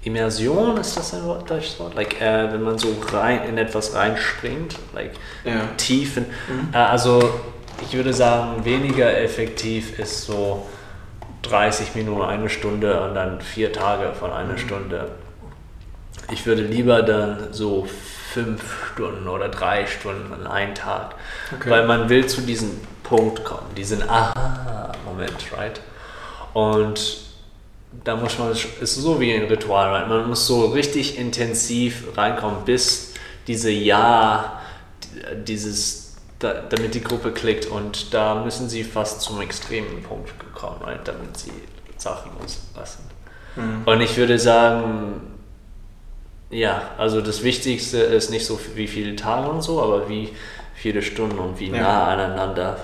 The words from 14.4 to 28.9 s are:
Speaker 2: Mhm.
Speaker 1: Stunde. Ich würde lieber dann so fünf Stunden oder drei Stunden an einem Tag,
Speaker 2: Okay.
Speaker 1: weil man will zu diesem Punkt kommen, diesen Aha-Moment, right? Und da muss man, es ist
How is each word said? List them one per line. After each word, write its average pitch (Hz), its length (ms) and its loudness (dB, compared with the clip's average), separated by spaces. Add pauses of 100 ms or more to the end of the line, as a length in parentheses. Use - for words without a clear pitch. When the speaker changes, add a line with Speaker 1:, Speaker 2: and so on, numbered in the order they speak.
Speaker 2:
Mhm. 90 60 -4
Speaker 1:
Stunde. 95 500 -4 (1200)
Ich 104 140 -6
würde 110 160 4
lieber 117 400 6
dann 104 500 2
so 101 340 -2 (460)
fünf 113 300 -4 (300)
Stunden 92 360 -6
oder 92 200 -2
drei 95 380 0
Stunden 98 460 -8
an 82 140 -10
einem 101 300 -2
Tag, - 400 -6 (420)
Speaker 2:
Okay. 120 120 0
Speaker 1:
weil 117 160 8
man 117 220 4
will 127 180 8
zu 131 160 -2
diesem 110 380 -2 (220)
Punkt 110 420 4
kommen, - 320 -8
diesen 104 320 0
Aha-Moment, 110 1300 0 (220)
right? 107 240 -6 (720)
Und 107 720 2 (800)
da 113 120 0
muss 113 220 -2
man, 117 140 0
es 113 120 0 (160)
ist 113 160 -2